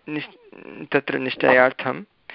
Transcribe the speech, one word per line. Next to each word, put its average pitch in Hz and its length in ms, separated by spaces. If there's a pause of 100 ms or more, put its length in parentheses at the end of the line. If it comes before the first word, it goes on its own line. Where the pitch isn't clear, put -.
निश्-, - 840
तत्र 139 260
निश्चयार्थं, 131 840 (320)